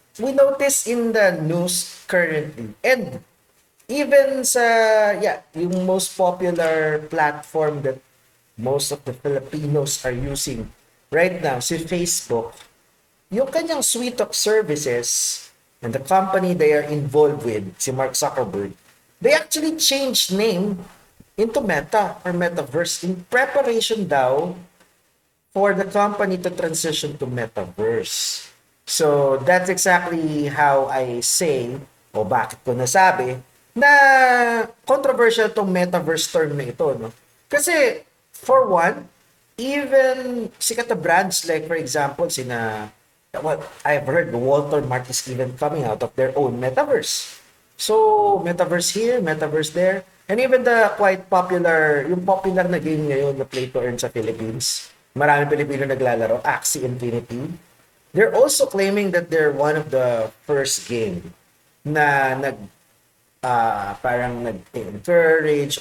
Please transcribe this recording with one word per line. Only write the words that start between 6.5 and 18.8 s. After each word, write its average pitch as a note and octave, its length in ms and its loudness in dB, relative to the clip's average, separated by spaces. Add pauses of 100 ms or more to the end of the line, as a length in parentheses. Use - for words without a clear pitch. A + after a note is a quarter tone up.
platform D3+ 720 -2
that C3 160 -4 (560)
most C3 320 -2
of C#3+ 160 -8
the C3 80 -8
Filipinos C#3+ 920 -4
are B2+ 120 -4
using C3+ 560 -6 (400)
right F3 320 2
now, C3 160 -2
si E3 160 -4
Facebook, E3 800 -4 (720)
yung C4 240 -2
kanyang D#4+ 320 -2
suite B3 400 -4
of - 80 -8
services D3 1120 -2 (400)
and A#2+ 80 -6
the C3+ 80 -4
company F#3 560 0
they D3+ 160 4
are D3 160 2
involved D3 560 2
with, G#2+ 320 -4
si - 160 -2
Mark C3 240 -4
Zuckerberg, G2+ 560 -4 (480)